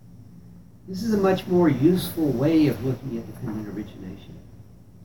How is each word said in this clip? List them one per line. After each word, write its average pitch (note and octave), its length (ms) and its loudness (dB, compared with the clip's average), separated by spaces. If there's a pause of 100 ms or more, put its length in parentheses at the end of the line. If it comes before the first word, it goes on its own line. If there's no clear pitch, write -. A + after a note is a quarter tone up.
(880)
This F#3+ 140 -8
is A3+ 120 0
a G3+ 40 2
much F#3+ 300 2
more F3+ 200 4
useful D#3 600 2
way D3+ 380 4
of A2+ 160 -2
looking B2 340 -4
at A2+ 80 -10
dependent G#2+ 500 -10
origination. G2+ 640 -14 (680)